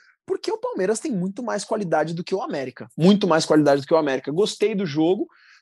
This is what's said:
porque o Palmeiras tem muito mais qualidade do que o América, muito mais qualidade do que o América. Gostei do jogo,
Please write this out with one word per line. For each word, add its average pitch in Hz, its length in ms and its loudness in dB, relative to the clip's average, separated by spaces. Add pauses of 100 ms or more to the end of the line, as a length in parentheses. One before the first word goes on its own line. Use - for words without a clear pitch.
(260)
porque - 260 -6
o 440 60 -6
Palmeiras 220 420 -4
tem 320 120 -6
muito 196 320 -4
mais 208 200 -6
qualidade 165 520 -2
do 175 80 -8
que - 100 -6
o 190 80 -4
América, 135 560 -10
muito 196 300 4
mais 160 180 4
qualidade 143 360 4
do 135 60 -12
que 175 60 2
o 160 40 6
América. 139 340 -2
Gostei 208 420 0
do 196 140 -2
jogo, 165 400 0 (340)